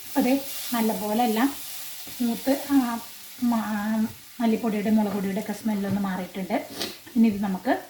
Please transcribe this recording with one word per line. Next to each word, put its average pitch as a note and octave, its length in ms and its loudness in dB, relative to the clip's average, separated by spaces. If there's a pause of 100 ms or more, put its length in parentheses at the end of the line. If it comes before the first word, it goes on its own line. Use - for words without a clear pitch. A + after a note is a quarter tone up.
അപ്പോൾ C4+ 200 0
ദേ B3 100 4 (400)
നല്ലപോലെ A3 500 0
എല്ലാം A3+ 260 2 (680)
മൂത്ത്, A#3 340 0 (160)
ആ, C#4+ 60 4 (680)
മ-, A3 640 2 (300)
മല്ലിപ്പൊടിയുടെ A3 540 2
മുളക് G#3 240 4
പൊടിയുടെ G3 280 0
ഒക്കെ G#3 100 -6
സ്മെല്ലൊന്ന് G3+ 480 0
മാറിയിട്ടുണ്ട്. F#3 560 -2 (560)
ഇനി A3+ 140 8
ഇത് G3+ 160 2
നമുക്ക് G3 300 0 (160)